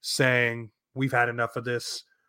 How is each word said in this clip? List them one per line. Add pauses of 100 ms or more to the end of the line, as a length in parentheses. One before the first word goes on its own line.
saying, (220)
"We've
had
enough
of
this. (240)